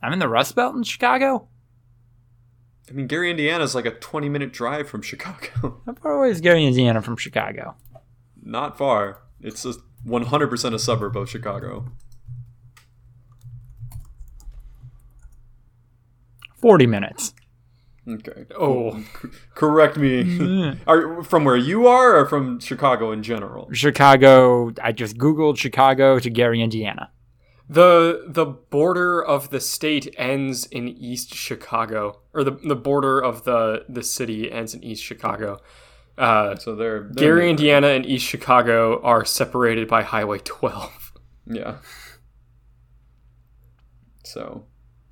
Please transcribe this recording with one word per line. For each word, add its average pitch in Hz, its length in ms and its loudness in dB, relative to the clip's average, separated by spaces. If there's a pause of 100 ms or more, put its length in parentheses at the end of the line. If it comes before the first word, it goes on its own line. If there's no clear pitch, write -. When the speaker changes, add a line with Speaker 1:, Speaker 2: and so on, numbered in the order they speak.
Speaker 1:
I'm 127 100 -6
in 180 80 -4
the 147 80 -2
Rust 117 280 0
Belt 247 180 0
in 240 100 -6
Chicago? 254 640 0 (1400)
Speaker 2:
I 131 40 -20
mean, 135 140 -8
Gary, 175 240 -4
Indiana 160 320 -2
is, 127 140 -4
like, 117 100 -4
a 113 60 -4
twenty-minute 143 600 -8
drive 143 360 -8
from 107 120 -12
Chicago. - 840 -12
<laughs> - 40 -16
Speaker 1:
How 240 80 -12
far 302 240 -6
away 262 120 2
is 170 100 -4
Gary, 165 260 4
Indiana 123 360 2
from 120 140 -10
Chicago? - 600 -8 (640)
Speaker 2:
Not 117 340 -10
far. 107 460 -2 (180)
It's - 240 -14
a, 123 100 -8 (280)
one 120 220 -4
hundred 147 240 -2
percent 120 260 -6
a 110 60 -6
suburb 110 360 -4
of 110 140 -8
Chicago. 107 600 -12 (4000)
Speaker 1:
Forty 180 260 8
minutes. - 480 -4 (760)
Speaker 2:
Okay. - 360 -14 (140)
Speaker 3:
Oh. 120 420 -2 (220)
Speaker 2:
C-, - 60 -16 (260)
correct 151 420 4
me. 131 280 2
Speaker 1:
Mm. 175 580 -2
Speaker 2:
<laughs> - 40 -6
Are, 165 360 2
from 156 220 2
where 127 120 4
you 180 300 2
are 247 320 8
or 139 80 4
from 131 340 -4
Chicago 120 520 -2
in 107 100 -8
general? 104 500 -10
Speaker 1:
Chicago. 131 1000 8 (100)
I 117 100 -2
just 110 240 -8
Googled 147 420 0
Chicago 135 600 4
to 123 120 -4
Gary, 117 320 0
Indiana. 110 480 -6 (580)
Speaker 3:
The, 170 580 6
the 160 200 -2
border 175 800 -2
of 139 260 -2
the 135 100 -6
state - 580 -4
ends 135 480 -4
in 123 220 -10
East 120 440 -12
Chicago, 110 880 -8 (140)
or 151 80 -2
the, 139 80 0 (140)
the 147 100 -2
border 135 460 0
of 117 240 -4
the, 113 440 0
the 120 140 -10
city 113 480 -6
ends 117 240 -10
in - 80 -18
East 107 220 -12
Chicago. 107 560 -8 (580)
Uh, 107 380 2
Speaker 2:
So 113 180 -12
they're, 110 280 -6 (100)
they're 143 140 2 (100)
Speaker 3:
Gary, 175 100 6
Speaker 2:
neighbors. 170 40 2 (100)
Speaker 3:
Indiana, 143 280 6
and 131 160 0
East 127 220 -4
Chicago 117 760 2
are 117 220 2
separated 113 640 -2
by 113 160 2
Highway 104 420 -4
twelve. - 680 -10 (340)
Speaker 2:
Yeah. - 300 -10 (2500)
So. - 420 -16 (460)